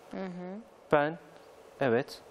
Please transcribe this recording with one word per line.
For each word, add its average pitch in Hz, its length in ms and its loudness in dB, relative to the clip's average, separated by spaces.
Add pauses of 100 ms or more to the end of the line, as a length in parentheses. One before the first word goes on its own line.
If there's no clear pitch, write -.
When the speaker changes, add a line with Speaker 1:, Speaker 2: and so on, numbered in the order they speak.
(120)
Speaker 1:
Hı 190 140 -8
hı. 180 340 -10 (320)
Speaker 2:
Ben, 151 260 4 (600)
evet, 131 400 2 (120)